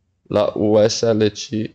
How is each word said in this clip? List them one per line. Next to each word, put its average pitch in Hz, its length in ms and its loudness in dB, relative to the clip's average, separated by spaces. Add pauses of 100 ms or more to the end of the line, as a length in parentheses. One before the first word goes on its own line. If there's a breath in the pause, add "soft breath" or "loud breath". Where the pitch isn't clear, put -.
(320)
la 104 220 0
U 107 320 2
S - 160 -2
L 110 300 2
C - 420 -10